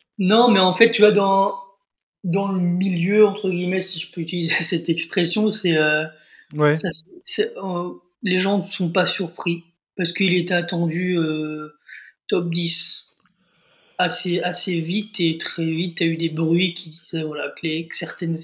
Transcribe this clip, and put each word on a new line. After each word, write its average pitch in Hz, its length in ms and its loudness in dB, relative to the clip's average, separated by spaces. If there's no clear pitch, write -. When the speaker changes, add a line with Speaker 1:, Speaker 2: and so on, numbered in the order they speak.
Speaker 1:
Non, 220 320 6
mais 196 100 6
en 185 140 4
fait, 226 160 6
tu 208 120 2
vois, 208 100 8
dans, 196 420 4
dans 196 280 0
le 185 80 0
milieu, 185 640 2
entre 196 240 -2
guillemets, 180 300 -2
si - 200 -4
je - 120 -12
peux - 80 -8
utiliser 170 340 -2
<laughs> - 80 0
cette 165 260 -2
expression, 196 640 0
c'est, 170 260 2
euh, 156 280 2
Speaker 2:
Ouais. 151 220 4
Speaker 1:
ça, 165 140 -2
c'est, - 160 -2
c'est, - 320 -2
euh, 180 340 -6
les 185 160 0
gens 196 200 2
ne 185 40 -2
sont - 280 -4
pas 175 160 2
surpris 170 580 -4
parce 175 160 -2
qu'il 180 220 0
était 180 200 0
attendu, 170 640 -2
euh, 156 520 -4
top 175 220 -2
dix - 640 0
assez, 170 440 0
assez 175 380 -2
vite 185 400 -4
et 165 180 0
très - 260 -4
vite, 165 340 -4
t'as 175 60 0
eu 165 140 0
des 165 100 -2
bruits 165 460 0
qui - 160 -18
disaient, 160 320 -10
voilà, 147 260 -8
que 143 180 -16
les, 160 220 -6
que - 80 -6
certaines 165 460 -4